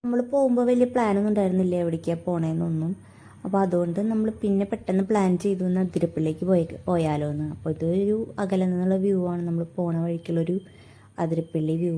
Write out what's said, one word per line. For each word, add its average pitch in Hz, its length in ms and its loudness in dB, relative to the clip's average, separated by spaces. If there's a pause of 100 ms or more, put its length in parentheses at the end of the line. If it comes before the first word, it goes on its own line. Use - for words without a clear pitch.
നമ്മൾ 240 200 0
പോകുമ്പോ 247 400 2
വലിയ 247 220 4
പ്ലാനൊന്നും 214 440 2
ഉണ്ടായിരുന്നില്ല 185 460 2
എവിടേക്കാ 170 400 -2
പോണേന്നൊന്നും. 165 760 -2 (500)
അപ്പൊ 196 200 -2
അതുകൊണ്ട് 175 400 0
നമ്മൾ 220 300 0
പിന്നെ 202 360 0
പെട്ടെന്ന് 196 380 -2
പ്ലാൻ 190 340 2
ചെയ്തു, 190 260 -2
"ഒന്ന് 185 180 0
അതിരപ്പള്ളിക്ക് 165 640 -2
പോയി, 175 200 4 (160)
പോയാലോ?" 156 480 0
എന്ന്. 147 220 -4
അപ്പൊ - 200 -8
ഇതൊരു 185 460 0 (220)
അകലെ 190 260 0
നിന്നുള്ള 185 300 2
വ്യൂ 190 320 2
ആണ്, 175 140 -4
നമ്മൾ 170 240 -2
പോണ 170 360 -4
വഴിക്കുള്ളൊരു 170 540 -2 (640)
അതിരപ്പള്ളി 160 560 -2
വ്യൂ 170 220 -2